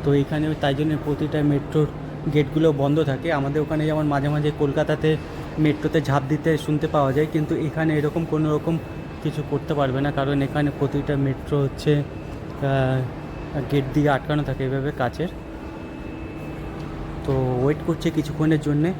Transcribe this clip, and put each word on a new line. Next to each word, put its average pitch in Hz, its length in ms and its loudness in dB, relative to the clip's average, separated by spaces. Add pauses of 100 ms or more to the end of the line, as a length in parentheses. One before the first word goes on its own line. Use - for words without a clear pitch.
তো 143 100 4
এখানে 151 480 2
তাই 143 140 2
জন্য 151 300 0
প্রতিটা 147 380 0
মেট্রোর 147 440 2 (460)
গেটগুলো 151 400 4
বন্ধ 143 300 4
থাকে। 143 300 0
আমাদের 143 280 0
ওখানে 156 240 0
যেমন 156 220 2
মাঝে 143 220 2
মাঝে 147 300 2
কলকাতাতে 151 580 2 (420)
মেট্রোতে 156 420 2
ঝাঁপ 139 280 2
দিতে 151 280 2
শুনতে 151 300 0
পাওয়া 147 260 2
যায়, 151 200 2
কিন্তু 160 220 0
এখানে 156 420 0
এরকম 151 280 0
কোনো 156 300 2
রকম 160 220 0 (460)
কিছু 147 260 -2
করতে 143 240 -2
পারবে 135 280 2
না, 143 100 0
কারণ 139 300 0
এখানে 143 380 0
প্রতিটা 143 360 0
মেট্রো 139 460 0
হচ্ছে, 143 420 2
আহ, - 1600 -2 (100)
গেট 143 120 2 (100)
দিয়ে 147 160 4
আটকানো 151 340 2
থাকে 135 220 -2
এভাবে 135 320 -2
কাচের। 135 300 -2 (2000)
তো 131 380 0
ওয়েট 147 140 2 (100)
করছে 165 220 0
কিছুক্ষণের 156 520 0
জন্যে। 151 380 2